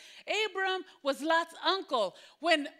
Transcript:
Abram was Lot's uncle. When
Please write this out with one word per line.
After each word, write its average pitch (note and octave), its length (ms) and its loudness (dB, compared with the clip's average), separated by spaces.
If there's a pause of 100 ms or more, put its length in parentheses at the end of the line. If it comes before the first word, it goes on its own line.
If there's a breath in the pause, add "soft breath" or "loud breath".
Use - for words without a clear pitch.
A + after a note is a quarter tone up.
(460 loud breath)
Abram F#4+ 380 -2 (200 loud breath)
was C4+ 180 0
Lot's E4 320 2 (100)
uncle. C#4+ 520 0 (240 loud breath)
When D4+ 280 2 (120)